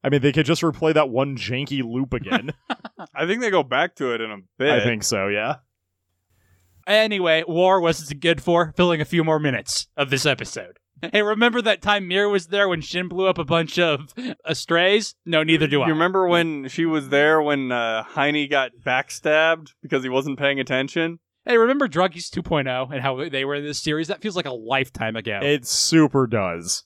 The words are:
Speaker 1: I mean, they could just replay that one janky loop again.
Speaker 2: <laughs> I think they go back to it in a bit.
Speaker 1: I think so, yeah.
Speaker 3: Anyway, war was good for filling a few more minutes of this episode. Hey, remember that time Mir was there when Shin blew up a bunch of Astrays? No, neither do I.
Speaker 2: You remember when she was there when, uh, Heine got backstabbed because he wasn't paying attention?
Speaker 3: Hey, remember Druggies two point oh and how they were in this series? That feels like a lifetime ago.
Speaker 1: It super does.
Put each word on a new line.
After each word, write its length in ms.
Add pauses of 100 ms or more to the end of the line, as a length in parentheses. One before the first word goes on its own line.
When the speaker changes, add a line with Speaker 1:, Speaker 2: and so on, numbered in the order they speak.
Speaker 1:
I 60
mean, 120
they 100
could 140
just 160
replay 320
that 160
one 260
janky 480
loop 300
again. 380 (320)
Speaker 2:
<laughs> 320
I 100
think 160
they 80
go 140
back 340
to 160
it 80
in 100
a 60 (200)
bit. 140
Speaker 1:
I 120
think 200
so, 240
yeah. 280 (1300)
Speaker 3:
Anyway, 600
war 340
was 320
good 280
for 340
filling 260
a 40
few 180
more 160
minutes 480 (100)
of 120
this 160
episode. 520 (360)
Hey, 80
remember 400
that 200
time 260
Mir 200
was 200
there 200
when 140
Shin 260
blew 200
up 100
a 80
bunch 340
of 340 (320)
Astrays? 720 (100)
No, 180
neither 240
do 140
I. 60
Speaker 2:
You 60
remember 340
when 400
she 180
was 240
there 320
when, 300
uh, 320
Heine 460
got 220 (140)
backstabbed 960
because 220
he 60
wasn't 300
paying 200
attention? 600 (260)
Speaker 3:
Hey, 120
remember 300
Druggies 420
two 140
point 240
oh 240
and 100
how 280
they 160
were 100
in 80
this 160
series? 300
That 120
feels 140
like 100
a 80
lifetime 600
ago. 260
Speaker 1:
It 240
super 640
does. 580